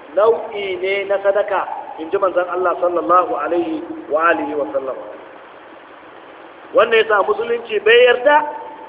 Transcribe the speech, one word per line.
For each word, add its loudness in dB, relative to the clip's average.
nau'i 0
ne -2
na -2
sadaka, 0
in -10
ji -2
manzon 0
Allah -2
sallallahu 2
alaihi -4
wa 2
alihi 0
wa -4
sallam. -6
Wannan 4
ya 4
sa 2
Musulunci -2
bai 6
yarda 4